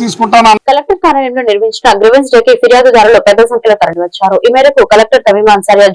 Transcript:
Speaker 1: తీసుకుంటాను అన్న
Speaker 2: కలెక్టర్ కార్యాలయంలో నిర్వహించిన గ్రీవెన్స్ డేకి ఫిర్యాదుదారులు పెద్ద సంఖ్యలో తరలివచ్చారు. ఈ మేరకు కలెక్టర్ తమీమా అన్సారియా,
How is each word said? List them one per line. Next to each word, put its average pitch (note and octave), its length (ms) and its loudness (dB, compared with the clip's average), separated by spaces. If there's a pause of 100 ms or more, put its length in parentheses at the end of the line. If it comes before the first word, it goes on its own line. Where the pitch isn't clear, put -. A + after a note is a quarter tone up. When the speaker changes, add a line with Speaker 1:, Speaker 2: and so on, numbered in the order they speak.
Speaker 1:
తీసుకుంటాను A3+ 500 -2
అన్న G#3+ 180 0
Speaker 2:
కలెక్టర్ C#4+ 340 -2
కార్యాలయంలో C4+ 460 -4
నిర్వహించిన G#3+ 400 -2 (100)
గ్రీవెన్స్ B3+ 340 0
డేకి A#3 280 2
ఫిర్యాదుదారులు A#3 680 2
పెద్ద G3+ 140 2 (100)
సంఖ్యలో A3+ 300 -2
తరలివచ్చారు. F3 640 -4
ఈ A#3+ 100 2
మేరకు C#4 380 2
కలెక్టర్ A3 340 2
తమీమా G#3+ 300 0
అన్సారియా, G3+ 380 0